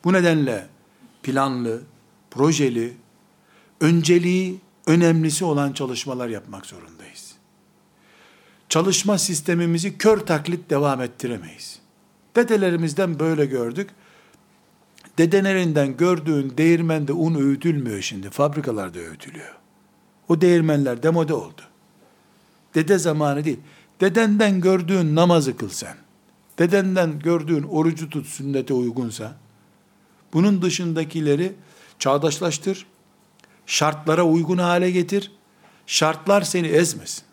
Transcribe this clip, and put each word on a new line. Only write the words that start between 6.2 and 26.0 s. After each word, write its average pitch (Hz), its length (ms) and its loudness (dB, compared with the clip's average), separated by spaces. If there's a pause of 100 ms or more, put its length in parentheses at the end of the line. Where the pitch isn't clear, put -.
yapmak 98 380 -12
zorundayız. - 720 -20 (1300)
Çalışma 190 480 2
sistemimizi 170 800 -2
kör 214 220 4
taklit 165 500 -4
devam 139 320 0
ettiremeyiz. 120 760 -10 (560)
Dedelerimizden 180 840 0
böyle 156 260 0
gördük. 127 440 -4 (1300)
Dedelerinden 170 800 2
gördüğün 151 600 0
değirmende 160 560 2
un 165 220 0
öğütülmüyor 139 640 -2
şimdi. 98 280 -10
Fabrikalarda 117 680 -4
öğütülüyor. 80 560 -18 (720)
O 165 120 2
değirmenler 147 640 2
demode 160 300 0
oldu. - 280 -8 (1120)
Dede 165 220 2
zamanı 151 480 0
değil. 139 140 -4 (420)
Dedenden 208 600 2
gördüğün 180 540 2
namazı 165 420 4
kıl 104 120 -8
sen. - 260 -12 (640)